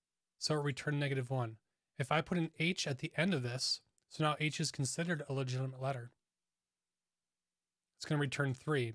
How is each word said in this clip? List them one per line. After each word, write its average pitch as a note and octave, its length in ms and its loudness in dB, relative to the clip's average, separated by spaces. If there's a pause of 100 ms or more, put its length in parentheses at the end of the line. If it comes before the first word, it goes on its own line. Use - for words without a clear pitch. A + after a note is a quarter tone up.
(400)
So - 160 0
it D3 80 0
returned C#3+ 360 0
negative C3+ 300 0
one. A#2+ 280 0 (420)
If C#3 120 0
I D#3 100 4
put F3+ 160 0
an E3 220 2
H E3+ 280 2
at C3+ 120 -2
the D#3 160 -6
end F#3 180 2
of C3 100 2
this, B2 380 -2 (280)
so - 140 -2
now D3+ 160 4
H D3+ 200 0
is D3+ 120 0
considered D#3 580 -2
a C#3 40 -2
legitimate C3 480 -2
letter. B2+ 300 -4 (1900)
It's - 80 -12
gonna D3+ 140 2
return C3+ 360 0
three B2 400 0